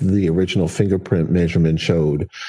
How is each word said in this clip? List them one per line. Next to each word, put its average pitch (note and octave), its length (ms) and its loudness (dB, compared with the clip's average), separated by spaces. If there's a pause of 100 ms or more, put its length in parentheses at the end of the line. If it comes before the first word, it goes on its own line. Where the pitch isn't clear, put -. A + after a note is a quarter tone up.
the F#2+ 280 0
original F2+ 380 0
fingerprint F#2 640 0
measurement E2 480 2
showed, D2+ 500 0 (200)